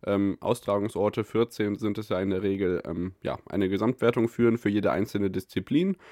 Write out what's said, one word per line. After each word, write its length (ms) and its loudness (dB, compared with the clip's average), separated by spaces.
ähm, 360 2
Austragungsorte, 840 0
vierzehn 520 0
sind 240 -2
es 100 -8
ja 100 0
in 120 0
der 100 -2
Regel, 440 0
ähm, 360 -6
ja, 160 -4
eine 220 0
Gesamtwertung 600 2
führen 280 4
für 120 -2
jede 220 2
einzelne 380 0
Disziplin. 680 -2